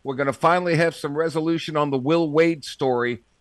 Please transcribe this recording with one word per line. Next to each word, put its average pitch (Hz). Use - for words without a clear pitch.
we're 135
gonna 139
finally 170
have 165
some 143
resolution 160
on 147
the 135
Will 160
Wade 160
story," 120